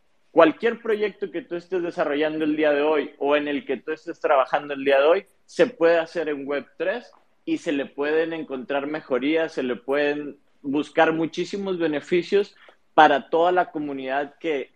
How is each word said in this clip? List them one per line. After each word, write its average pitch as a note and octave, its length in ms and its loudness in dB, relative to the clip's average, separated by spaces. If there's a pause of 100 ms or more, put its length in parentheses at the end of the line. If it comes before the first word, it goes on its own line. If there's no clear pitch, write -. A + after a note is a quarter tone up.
(300)
cualquier F#3+ 500 2
proyecto G#3 520 -4
que E3 100 -8
tú E3+ 140 -10
estés F3 260 -6
desarrollando D#3 640 -2
el D3+ 100 0
día D3+ 160 2
de C#3+ 120 2
hoy D3+ 360 0
o C#3 160 0
en D3 140 0
el C#3 180 -6
que C3 120 -4
tú - 120 -12
estés D#3 300 -12
trabajando C#3+ 540 0
el C3+ 100 -8
día C#3 160 4
de C#3+ 60 4
hoy, G3+ 200 2 (200)
se - 200 2
puede E3 320 2
hacer D#3+ 300 -4
en C#3 180 -6
web C#3 180 -4 (140)
tres G3+ 320 -6 (340)
y D#3+ 140 -2
se E3+ 120 -6
le C#3 160 -2
pueden D#3 460 -2
encontrar C#3 560 -6
mejorías, D3+ 640 -2
se C#3+ 100 -6
le B2 140 -4
pueden D3 600 -2 (260)
buscar D3 500 2
muchísimos F3 680 -4
beneficios E3+ 760 0 (360)
para C#3+ 380 6
toda E3+ 220 2
la F3+ 180 0
comunidad C#3 680 -6
que, D3 360 -4